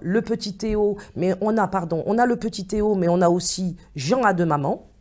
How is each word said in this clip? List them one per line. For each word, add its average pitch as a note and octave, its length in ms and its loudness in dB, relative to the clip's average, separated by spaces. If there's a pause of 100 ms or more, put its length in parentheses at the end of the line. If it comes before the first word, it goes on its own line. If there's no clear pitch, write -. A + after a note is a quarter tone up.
le G3+ 200 0
petit G#3 340 -6
Théo, G#3 420 0 (180)
mais F#3 240 0
on G#3+ 180 2
a, G3+ 80 2
pardon, E3+ 400 -4
on G3+ 120 2
a A#3+ 80 4
le A#3+ 100 0
petit G#3+ 280 -8
Théo, G#3+ 300 0
mais F3+ 140 2
on F3 120 4
a F3 80 6
aussi F3 480 0 (200)
Jean E3+ 260 0
à G3+ 120 4
deux F3 120 2
mamans. D3+ 400 -2 (140)